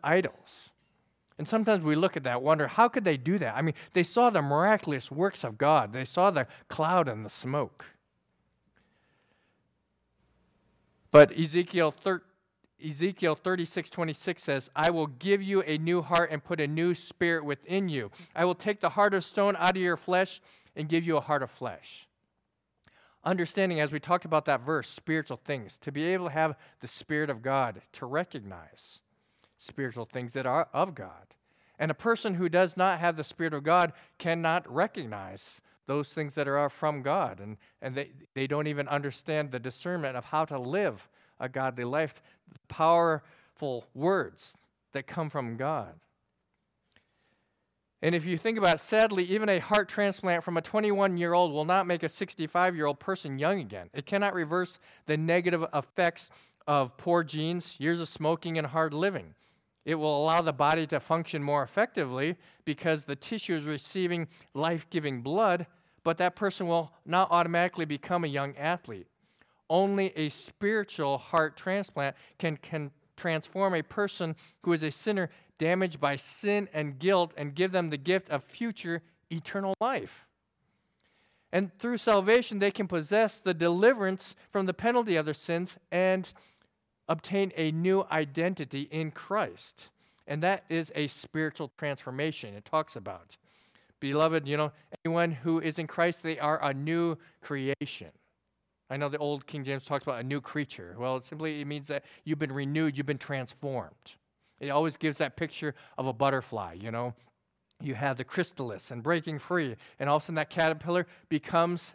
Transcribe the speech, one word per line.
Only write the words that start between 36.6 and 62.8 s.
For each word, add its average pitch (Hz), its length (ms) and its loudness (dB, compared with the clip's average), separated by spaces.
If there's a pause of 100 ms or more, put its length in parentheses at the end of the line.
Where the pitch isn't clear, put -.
from 147 320 -2
God, 131 400 -2
and, 107 160 -12 (240)
and 131 120 -8
they, 139 180 -6 (240)
they 135 120 -2
don't 151 200 0
even 143 200 -4
understand 143 640 -2
the 127 80 -6
discernment 135 560 -6
of 123 80 -6
how 156 220 0
to 151 120 -6
live 135 520 -2 (320)
a 127 60 -4
godly 127 380 -2
life, 147 360 -2 (300)
the - 160 -20
powerful 160 1300 2
words 151 640 -2 (340)
that 139 160 -6
come 156 220 -4
from 120 260 -4
God. 127 380 -4 (2000)
And 165 120 0
if 165 120 -2
you 175 120 -2
think 226 200 -2
about 175 180 6
it, 151 60 -4
sadly, 214 420 2
even 208 240 -2
a 185 120 4
heart 208 280 0
transplant 190 560 -2
from 170 140 -2
a 160 40 -2
twenty-one-year-old 180 920 2
will 151 100 0
not 180 240 2
make 175 160 0
a 156 60 0
sixty-five-year-old 170 880 0
person 151 400 -6
young 180 220 2
again. 95 320 -12
It 147 120 -8
cannot 196 280 0
reverse 175 460 -2 (260)
the 151 100 0
negative 170 580 2
effects 170 560 -2 (380)
of 139 300 0
poor 170 260 2
genes, 160 560 -6
years 170 220 0
of 160 80 -8
smoking, 160 480 -2
and 151 100 -2
hard 160 260 0
living. 151 400 -2 (520)
It 160 100 -2
will 151 260 2
allow 160 200 4
the 160 100 0
body 151 360 4
to 151 120 0
function 165 420 -2
more 143 220 2
effectively 156 720 -2 (300)
because 156 400 0